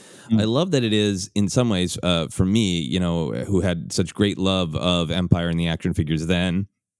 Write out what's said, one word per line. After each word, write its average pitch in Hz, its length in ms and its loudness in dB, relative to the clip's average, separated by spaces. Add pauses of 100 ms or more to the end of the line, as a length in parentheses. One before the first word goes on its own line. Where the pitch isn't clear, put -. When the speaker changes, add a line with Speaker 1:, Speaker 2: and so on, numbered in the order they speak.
(320)
Speaker 1:
Mm. 110 100 4
Speaker 2:
I 107 40 2
love 143 260 0
that 135 120 2
it 110 100 0
is, 104 420 0
in 101 140 2
some 123 200 2
ways, 90 320 0
uh, 85 280 0
for - 160 0
me, 95 340 2
you 78 200 -2
know, 85 320 0 (140)
who 95 160 0
had 87 320 -2
such 90 200 -2
great 101 260 0
love 92 360 0
of 85 360 0
Empire 85 380 2
and 85 100 0
the 85 80 0
action 82 260 -2
figures 80 320 -2
then, 90 420 0 (320)